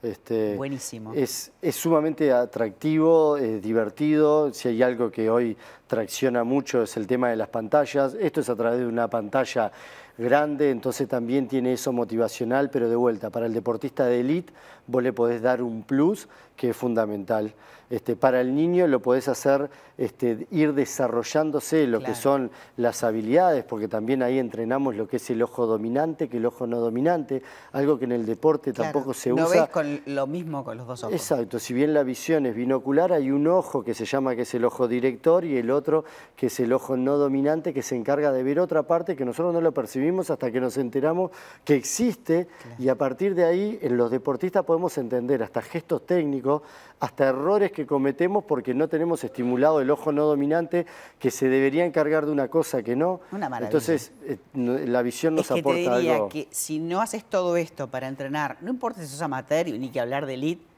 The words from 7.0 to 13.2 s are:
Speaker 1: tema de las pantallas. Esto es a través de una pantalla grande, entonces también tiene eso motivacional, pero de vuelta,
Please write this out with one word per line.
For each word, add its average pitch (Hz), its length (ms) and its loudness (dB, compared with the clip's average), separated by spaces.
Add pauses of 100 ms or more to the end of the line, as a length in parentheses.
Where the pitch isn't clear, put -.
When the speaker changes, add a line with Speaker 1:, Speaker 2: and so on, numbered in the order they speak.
Speaker 1:
tema 123 240 0
de 113 60 0
las 110 140 -4
pantallas. 135 720 0
Esto 180 220 0
es 127 80 -4
a 120 60 0
través 117 240 0
de 123 80 -2
una 117 220 0
pantalla 117 600 -2 (460)
grande, 143 540 2
entonces 123 360 -2
también 123 400 -2
tiene 127 260 0
eso 127 180 -2
motivacional, 120 800 -2
pero 117 180 0
de 117 60 2
vuelta, 113 340 0